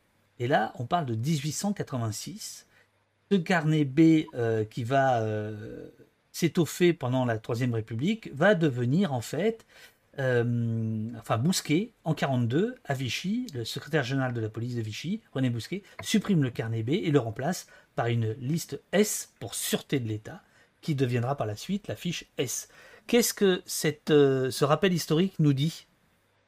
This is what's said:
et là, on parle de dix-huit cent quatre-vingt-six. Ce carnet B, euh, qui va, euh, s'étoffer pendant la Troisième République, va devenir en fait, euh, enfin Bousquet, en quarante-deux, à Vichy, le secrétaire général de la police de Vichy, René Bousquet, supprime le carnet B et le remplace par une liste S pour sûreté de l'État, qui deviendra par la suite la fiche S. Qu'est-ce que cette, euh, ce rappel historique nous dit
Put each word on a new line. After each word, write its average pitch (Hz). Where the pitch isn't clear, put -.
et 120
là, 175
on -
parle 170
de 117
dix-huit 143
cent 202
quatre-vingt-six. 135
Ce 202
carnet 156
B, 156
euh, 113
qui 120
va, 131
euh, 107
s'étoffer 175
pendant 131
la 117
Troisième 120
République, 120
va 180
devenir 147
en 120
fait, 208
euh, 127
enfin 113
Bousquet, 165
en 160
quarante-deux, 139
à 143
Vichy, 180
le 120
secrétaire 147
général 127
de 117
la 110
police 120
de 117
Vichy, 139
René 131
Bousquet, 120
supprime 196
le 127
carnet 113
B 113
et 175
le 143
remplace 127
par 120
une 113
liste 143
S -
pour 113
sûreté -
de 113
l'État, 107
qui 156
deviendra 127
par 113
la 104
suite -
la 104
fiche -
S. -
Qu'est-ce 233
que 185
cette, -
euh, 135
ce 143
rappel 156
historique 170
nous 147
dit 139